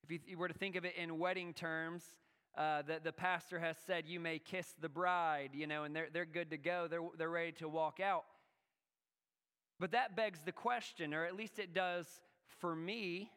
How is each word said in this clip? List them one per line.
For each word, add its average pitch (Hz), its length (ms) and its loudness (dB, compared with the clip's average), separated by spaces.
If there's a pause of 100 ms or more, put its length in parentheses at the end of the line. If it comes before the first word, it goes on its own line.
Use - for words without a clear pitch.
If 147 80 -14
you, 165 160 -2
you 175 120 -8
were 175 100 2
to 165 60 -2
think 185 220 -2
of 175 80 -2
it 180 120 -2
in 165 220 0
wedding 180 340 2
terms, 165 500 -2 (540)
uh, 151 260 2
the, 156 220 -2
the 160 80 0
pastor 180 460 0
has 165 180 2 (100)
said, 170 200 2
"You 175 120 -4
may 165 200 0
kiss - 420 -4
the 156 80 -4
bride," 160 640 4
you 147 140 -2
know, 151 180 0
and 147 100 -4
they're, 160 160 0
they're 170 140 0
good 165 260 -2
to 160 60 -2
go. 170 320 2
They're, 165 140 0 (160)
they're 160 100 2
ready 170 240 2
to 160 160 -6
walk 156 320 0
out. 190 240 2 (1500)
But 170 120 0
that 226 260 2
begs 202 240 2
the 170 120 -4
question, 220 600 0
or 160 140 2
at 185 100 -2
least 214 220 -6
it 180 160 -6
does 175 320 2 (540)
for 170 140 2
me 190 640 -2